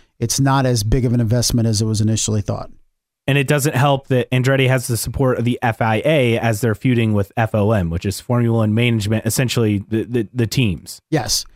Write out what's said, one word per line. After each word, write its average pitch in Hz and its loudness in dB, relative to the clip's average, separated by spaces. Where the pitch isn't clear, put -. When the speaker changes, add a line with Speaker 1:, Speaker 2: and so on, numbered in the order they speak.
Speaker 1:
it's 117 -2
not 135 2
as 120 2
big 117 2
of 120 2
an 120 2
investment 117 2
as 110 0
it 110 0
was 107 0
initially 107 0
thought. - -8
Speaker 2:
And 139 2
it 139 0
doesn't 147 2
help 135 2
that 127 0
Andretti 127 2
has 127 0
the 120 -2
support 127 0
of 117 -2
the 123 -2
F 120 0
I 110 0
A 127 2
as 110 -2
they're 113 0
feuding 117 0
with 101 -2
F 113 -2
O 107 2
M, 90 0
which 85 -4
is 98 -4
Formula 117 0
One 107 2
management, 110 0
essentially 113 0
the, 107 -2
the, 113 -4
the 120 -2
teams. - -4
Speaker 1:
Yes. - -2